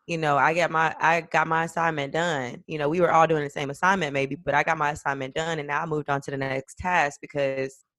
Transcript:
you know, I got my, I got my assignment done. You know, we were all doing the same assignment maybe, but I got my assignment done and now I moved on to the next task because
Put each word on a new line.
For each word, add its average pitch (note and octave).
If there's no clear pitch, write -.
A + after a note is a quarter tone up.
you E3
know, D3
I C#3+
got E3
my, D#3+
I E3
got D#3+
my D#3+
assignment D#3+
done. D#3
You D#3
know, D3
we E3+
were E3+
all D#3+
doing D#3
the C#3
same D3
assignment F3+
maybe, C#3
but C#3+
I D3
got D#3+
my D3
assignment C#3
done D#3+
and C#3+
now D3
I E3
moved D3+
on C#3+
to -
the C#3
next C3+
task E3+
because C3+